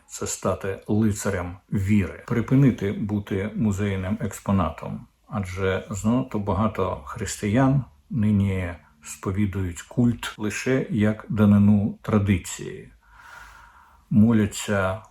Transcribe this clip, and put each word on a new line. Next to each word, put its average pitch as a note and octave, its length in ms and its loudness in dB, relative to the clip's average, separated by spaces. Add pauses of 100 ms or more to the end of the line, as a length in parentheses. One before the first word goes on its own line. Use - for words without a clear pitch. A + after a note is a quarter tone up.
це - 200 -10
стати F#2+ 600 -4
лицарем G2 720 -2 (160)
віри, F#2+ 540 0
припинити A#2 680 2
бути G2+ 640 -4
музейним G2+ 640 -2
експонатом, G2 880 -4 (220)
адже F#2+ 600 -4
занадто A2+ 480 -2
багато G2 680 -2
християн C3 800 0 (260)
нині G2 600 2 (320)
сповідують F#2+ 760 -4
культ - 560 0
лише B2 520 -2
як G#2+ 380 0
данину G2+ 760 6
традиції, - 920 -2 (1160)
моляться G#2 1000 2